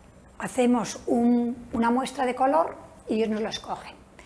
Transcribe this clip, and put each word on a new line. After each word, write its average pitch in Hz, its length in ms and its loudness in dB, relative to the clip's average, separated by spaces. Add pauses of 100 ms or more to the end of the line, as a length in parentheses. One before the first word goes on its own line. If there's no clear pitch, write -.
(420)
hacemos 240 640 0
un, 240 500 2 (160)
una 233 200 2
muestra 254 340 0
de 247 80 0
color 285 420 2 (320)
y 226 80 0
ellos 220 140 2
nos 214 120 -2
lo 202 80 -2
escogen. - 440 -10 (320)